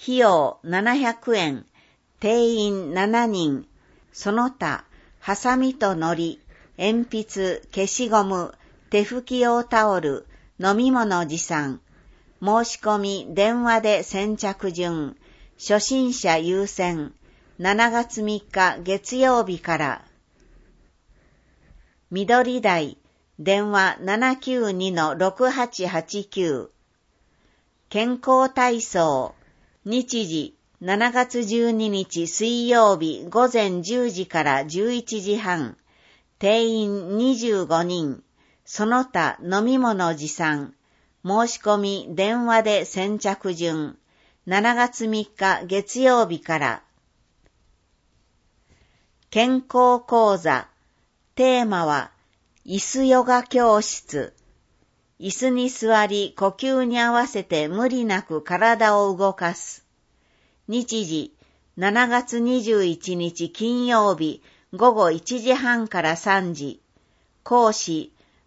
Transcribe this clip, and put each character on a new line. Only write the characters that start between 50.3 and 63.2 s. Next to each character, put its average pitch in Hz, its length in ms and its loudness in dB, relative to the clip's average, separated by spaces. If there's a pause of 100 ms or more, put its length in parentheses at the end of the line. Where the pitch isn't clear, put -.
座。 156 320 0 (640)
テ 254 260 4
ー 233 60 0
マ 175 180 0
は、 147 260 -2 (580)
椅 190 100 -4
子 262 260 -2
ヨ 254 180 6
ガ 247 200 2
教 233 360 4
室。 - 540 -6 (880)
椅 190 100 -6
子 262 200 -2
に 247 180 0
座 220 360 2
り、 202 320 -4
呼 196 100 2
吸 262 360 -2
に 240 160 -2
合 233 140 2
わ 240 120 2
せ 202 200 -6
て 151 240 -2
無 214 180 0
理 247 160 -2
な 196 200 -2
く 156 180 -6
体 220 580 4
を 196 160 2
動 190 180 0
か 180 220 -4
す。 - 300 -18 (800)
日 226 380 -4
時、 156 280 -6 (440)
七 208 320 2
月 240 320 -2
二 247 200 0
十 208 220 2
一 175 320 -4
日 170 360 -6